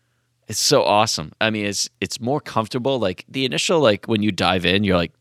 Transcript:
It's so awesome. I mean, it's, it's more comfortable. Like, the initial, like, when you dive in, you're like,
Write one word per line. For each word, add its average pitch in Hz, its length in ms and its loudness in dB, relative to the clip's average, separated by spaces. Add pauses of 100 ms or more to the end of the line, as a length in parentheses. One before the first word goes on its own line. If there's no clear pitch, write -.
(480)
It's 110 120 -6
so - 240 4
awesome. 101 560 0
I 110 100 2
mean, 107 160 -4
it's, 101 220 -4 (120)
it's - 200 -6
more 135 200 -4
comfortable. 123 600 -4
Like, 92 280 -4
the 131 160 -6
initial, 160 360 0
like, 107 260 4
when 110 160 0
you 104 80 0
dive 90 340 0
in, 95 200 2
you're 90 120 4
like, 85 240 0